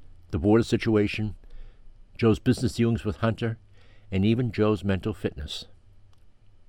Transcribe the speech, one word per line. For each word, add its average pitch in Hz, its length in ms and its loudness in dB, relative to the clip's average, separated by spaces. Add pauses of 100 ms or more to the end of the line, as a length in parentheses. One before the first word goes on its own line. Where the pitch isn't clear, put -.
(320)
the 95 60 0
border 104 260 4
situation, 107 720 0 (840)
Joe's 110 220 4
business 123 340 0
dealings 117 320 0
with 104 100 -4
Hunter, 113 400 -2 (560)
and 95 100 2
even 113 300 2
Joe's 107 320 2
mental 101 300 -2
fitness. - 500 -8 (1040)